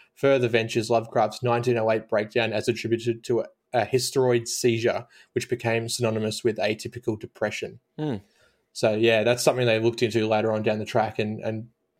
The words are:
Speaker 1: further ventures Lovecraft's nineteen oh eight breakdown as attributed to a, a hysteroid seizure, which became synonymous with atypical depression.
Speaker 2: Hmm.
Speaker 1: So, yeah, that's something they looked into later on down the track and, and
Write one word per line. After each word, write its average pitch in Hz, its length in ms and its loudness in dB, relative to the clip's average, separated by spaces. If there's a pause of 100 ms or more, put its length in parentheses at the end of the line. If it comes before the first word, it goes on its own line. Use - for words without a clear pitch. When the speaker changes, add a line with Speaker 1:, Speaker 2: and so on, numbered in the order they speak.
(160)
Speaker 1:
further 135 320 4
ventures 113 420 0
Lovecraft's 113 540 0
nineteen 120 340 2
oh 110 140 2
eight 110 160 -2
breakdown 110 460 0
as 107 160 -2
attributed 117 560 -2
to 117 160 0
a, - 40 -4 (280)
a 113 120 2
hysteroid 123 600 0
seizure, 113 580 0 (280)
which - 160 -4
became 117 400 -2
synonymous 110 560 -2
with 110 120 0
atypical 107 600 -4
depression. - 600 -6 (200)
Speaker 2:
Hmm. 151 160 -4 (560)
Speaker 1:
So, 113 220 0
yeah, 110 300 4
that's 120 200 0
something 127 220 2
they 110 140 2
looked 113 220 0
into 110 260 0
later 110 260 2
on 107 100 -2
down 107 160 0
the 107 60 -6
track 110 340 -2
and, 107 220 -4
and 110 260 -6 (320)